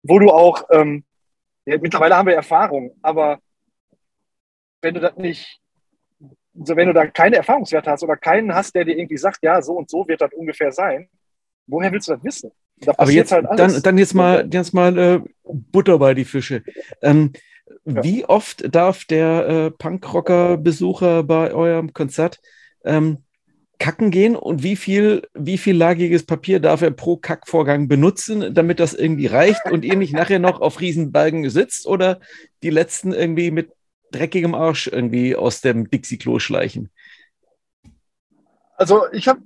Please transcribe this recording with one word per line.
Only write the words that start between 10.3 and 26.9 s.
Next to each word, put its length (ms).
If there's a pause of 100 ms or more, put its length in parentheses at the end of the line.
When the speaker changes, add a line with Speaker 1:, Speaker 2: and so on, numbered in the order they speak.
Speaker 1:
ungefähr 400
sein", 360 (580)
woher 240
willst 180
du 40
das 100
wissen? 280 (260)
Da 140
Speaker 2:
Aber 140
Speaker 1:
passiert 120
Speaker 2:
jetzt, 140
Speaker 1:
halt 140
alles. 280
Speaker 2:
dann, 100
dann 140
jetzt 160
mal, 380
jetzt 220
mal, 240
äh, 240 (240)
Butter 540
bei 140
die 120
Fische. 380 (380)
Ähm, 300 (540)
Speaker 1:
Ja. 180
Speaker 2:
wie 220
oft 500
darf 300
der, 420
äh, 240
Punkrocker-Besucher 1500
bei 300
eurem 400
Konzert, 460 (440)
ähm, 400 (560)
kacken 320
gehen 240
und 280
wie 120
viel, 580
wie 240
viel 180
lagiges 500
Papier 340
darf 220
er 100